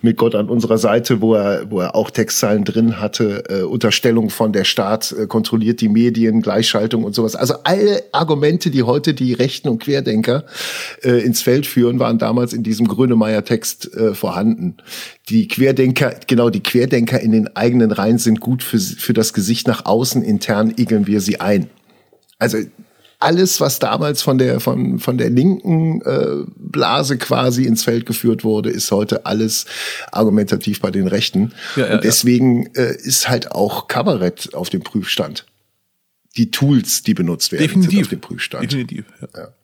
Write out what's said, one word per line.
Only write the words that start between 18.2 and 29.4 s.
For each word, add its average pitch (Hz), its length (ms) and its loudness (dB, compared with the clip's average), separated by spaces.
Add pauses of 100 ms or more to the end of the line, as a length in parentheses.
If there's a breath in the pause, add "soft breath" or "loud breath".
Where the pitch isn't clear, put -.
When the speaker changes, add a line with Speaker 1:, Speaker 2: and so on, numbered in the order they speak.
Speaker 1:
gut 127 240 -2
für, - 160 -2
für 92 340 -4
das 110 200 2
Gesicht 107 340 0
nach - 180 -2
außen, 123 420 0
intern 107 500 0
igeln 107 300 2
wir 104 140 2
sie 98 200 -2
ein. 98 280 0 (680 soft breath)
Also 110 180 0 (600 soft breath)
alles, 180 400 2
was 139 200 0
damals 139 420 0
von 135 160 2
der, 127 240 2
von, 127 380 -2
von 127 180 -2
der - 120 0
linken, 160 720 2
äh, 71 440 -2 (120)
Blase 135 600 0
quasi 127 480 0
ins 113 180 2
Feld 117 220 0
geführt 113 400 -2
wurde, 107 240 0
ist - 220 -4
heute 107 340 0
alles 110 400 -2 (460 loud breath)